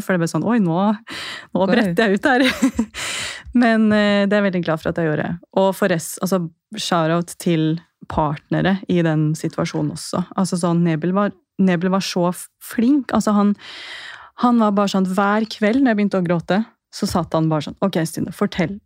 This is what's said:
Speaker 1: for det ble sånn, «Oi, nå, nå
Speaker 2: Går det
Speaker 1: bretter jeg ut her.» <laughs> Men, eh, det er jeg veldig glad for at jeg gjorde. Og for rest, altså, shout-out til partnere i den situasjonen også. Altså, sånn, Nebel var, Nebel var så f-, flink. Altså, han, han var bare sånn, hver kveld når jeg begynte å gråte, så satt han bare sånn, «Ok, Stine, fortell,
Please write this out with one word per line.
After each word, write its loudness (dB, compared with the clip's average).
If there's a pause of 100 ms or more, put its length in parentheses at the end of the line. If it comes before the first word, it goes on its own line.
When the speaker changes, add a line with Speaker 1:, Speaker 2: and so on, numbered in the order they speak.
Speaker 1:
for -2
det 0
ble 0
sånn, -2
«Oi, 2
nå, 2 (560)
nå -2
Speaker 2:
Går 2
det 2
Speaker 1:
bretter 2
jeg 2
ut -2
her.» 4 (640)
<laughs> -8
Men, 4
eh, 4
det 0
er 2
jeg 0
veldig 0
glad -2
for -4
at -4
jeg 0
gjorde. -2 (180)
Og 2
for 2
rest, -4
altså, -2 (260)
shout-out 0
til 0 (260)
partnere -2 (100)
i 2
den 2
situasjonen -4
også. -4 (120)
Altså, 0
sånn, 2
Nebel 0
var, 0 (260)
Nebel 2
var 2
så 0
f-, -6 (120)
flink. 0
Altså, 2
han, 2 (840)
han 4
var 4
bare 2
sånn, 2
hver 2
kveld 0
når 4
jeg 2
begynte 0
å 0
gråte, 0 (280)
så -4
satt -2
han 2
bare 0
sånn, -12
«Ok, 0
Stine, -6
fortell, -4